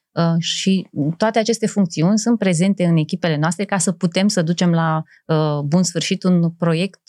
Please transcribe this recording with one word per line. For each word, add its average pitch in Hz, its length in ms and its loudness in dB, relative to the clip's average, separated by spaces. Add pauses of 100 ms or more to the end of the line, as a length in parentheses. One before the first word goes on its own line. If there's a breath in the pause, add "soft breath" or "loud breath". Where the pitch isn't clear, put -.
(120)
uh, 165 280 0
și 185 480 -2 (300)
toate 220 220 0
aceste 220 280 -2
funcțiuni 196 520 0
sunt 226 180 0
prezente 185 480 0
în 170 120 4
echipele 156 400 0
noastre 170 280 -2
ca 202 120 -2
să 185 140 -2
putem 185 360 0
să 208 140 0
ducem 170 300 0
la, 160 320 0 (220 soft breath)
uh, 156 400 0
bun 175 180 2
sfârșit 175 400 -4
un 175 260 2
proiect, 170 600 -2